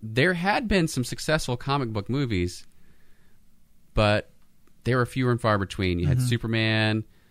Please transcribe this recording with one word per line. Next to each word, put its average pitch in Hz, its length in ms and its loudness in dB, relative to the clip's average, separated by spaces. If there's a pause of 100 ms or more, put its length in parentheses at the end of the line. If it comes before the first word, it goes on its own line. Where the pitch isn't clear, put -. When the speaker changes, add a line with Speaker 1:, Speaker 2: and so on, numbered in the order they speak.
Speaker 1:
there 123 320 0
had 202 320 0
been 185 200 2
some 127 160 -4
successful 131 540 -2
comic 139 320 -2
book 107 200 -6
movies, 113 580 -2 (1300)
but 104 360 2 (540)
they 120 120 2
were 123 100 2
fewer 123 260 0
and 120 100 0
far 107 160 4
between. 92 420 0
You 87 80 0
had 131 100 4
Speaker 2:
Mm-hmm. 127 100 0
Speaker 1:
Superman, 110 760 0 (280)